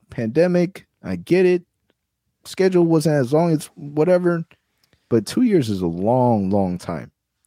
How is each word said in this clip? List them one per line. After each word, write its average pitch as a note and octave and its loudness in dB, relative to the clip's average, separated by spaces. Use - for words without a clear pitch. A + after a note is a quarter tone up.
pandemic, E3+ -2
I F#2+ -8
get F3+ 0
it. F3+ 0
Schedule F#3 2
wasn't D#3+ 2
as C3 0
long E3 2
as D3 -2
whatever, E3+ 0
but A2+ 0
two - -2
years F3+ 2
is G2 -4
a F2+ 0
long, G#2+ 0
long F#2+ 0
time. D#2+ -12